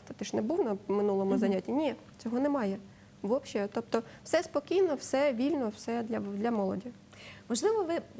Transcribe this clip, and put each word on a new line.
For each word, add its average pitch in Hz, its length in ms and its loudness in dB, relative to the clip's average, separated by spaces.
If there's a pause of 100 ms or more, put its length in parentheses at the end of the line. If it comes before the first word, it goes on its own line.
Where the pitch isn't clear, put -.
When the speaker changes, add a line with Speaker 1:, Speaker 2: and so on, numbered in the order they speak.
Speaker 1:
та - 60 -12
ти - 120 -8
ж - 100 -4
не 226 60 2
був 311 240 0
на 202 120 0 (100)
минулому 196 440 2
Speaker 2:
Мгм. 233 80 4
Speaker 1:
занятті". 202 320 2
Ні, 269 240 2 (220)
цього 233 220 -2
немає. 254 380 0 (440)
Вообще, 214 520 -2
тобто, 233 300 -2 (200)
все 330 200 4
спокійно, 339 520 2
все 269 380 2
вільно, 254 420 0
все 233 280 -4
для, 220 160 -4
для 202 320 -2
молоді. 202 400 0 (580)
Speaker 2:
Можливо, 392 340 4
ви 330 180 0 (180)